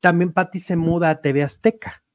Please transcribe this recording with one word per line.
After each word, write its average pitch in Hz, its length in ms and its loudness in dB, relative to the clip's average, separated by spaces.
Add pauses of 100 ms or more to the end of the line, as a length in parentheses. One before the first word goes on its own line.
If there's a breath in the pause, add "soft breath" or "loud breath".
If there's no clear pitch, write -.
también 175 320 2
Pati 185 260 -2
se 180 160 -4
muda 165 340 0
a 156 120 -2
T 143 120 0
V 143 80 2
Azteca. - 600 -4 (120)